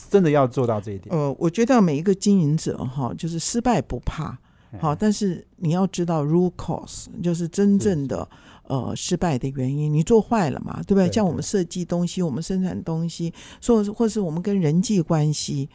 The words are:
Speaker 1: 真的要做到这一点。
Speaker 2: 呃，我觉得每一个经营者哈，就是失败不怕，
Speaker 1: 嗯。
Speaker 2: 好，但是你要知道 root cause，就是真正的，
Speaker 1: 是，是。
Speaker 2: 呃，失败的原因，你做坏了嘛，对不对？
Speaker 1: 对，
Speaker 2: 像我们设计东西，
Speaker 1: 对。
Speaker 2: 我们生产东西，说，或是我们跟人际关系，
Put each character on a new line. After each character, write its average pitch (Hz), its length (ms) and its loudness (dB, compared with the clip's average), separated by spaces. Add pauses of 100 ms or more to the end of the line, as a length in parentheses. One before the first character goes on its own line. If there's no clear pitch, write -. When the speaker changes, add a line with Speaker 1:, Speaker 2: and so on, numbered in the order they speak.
Speaker 1:
真 196 140 6
的 156 80 4
要 143 160 4
做 123 180 0
到 107 160 0
这 104 120 -8
一 98 40 -8
点。 92 180 -8
Speaker 2:
呃， 143 220 0
我 170 100 0
觉 226 160 0
得 247 160 4
每 170 160 4
一 147 60 -2
个 196 140 2
经 196 240 4
营 156 180 2
者 - 180 -4 (100)
哈， 127 300 -4
就 165 140 -8
是 165 80 -6
失 233 240 -4
败 233 180 2
不 123 200 -6
怕， - 360 -6 (360)
Speaker 1:
嗯。 104 80 -14
Speaker 2:
好， 151 160 0
但 208 180 2
是 196 320 -4 (120)
你 160 160 0
要 190 120 2
知 175 180 -4
道 165 220 0
root 175 320 2
cause， - 480 -8 (160)
就 170 140 0
是 170 120 -4
真 202 300 4
正 175 300 0
的， 107 100 -4
Speaker 1:
是， 82 60 -6
是。 - 40 -12 (420)
Speaker 2:
呃， - 260 -4
失 - 220 -2
败 165 180 0
的 135 200 -4
原 131 200 -2
因， 151 160 -2
你 151 120 2
做 220 180 6
坏 196 300 0
了 - 120 -6
嘛， - 200 -8
对 - 60 -12
不 196 120 6
对？ 175 60 4
Speaker 1:
对， - 40 0
Speaker 2:
像 214 140 2
我 165 80 0
们 - 80 -4
设 185 220 0
计 175 200 -6
东 175 220 -2
西， 185 160 -4
Speaker 1:
对。 - 20 0
Speaker 2:
我 165 60 -2
们 147 120 -4
生 185 220 -2
产 185 200 -4
东 165 260 -4
西， 165 240 -6 (260)
说， 226 260 4
或 214 220 0
是 214 120 -2
我 180 100 -2
们 160 100 -4
跟 202 220 -2
人 160 180 4
际 196 220 2
关 151 320 2
系， 143 420 -4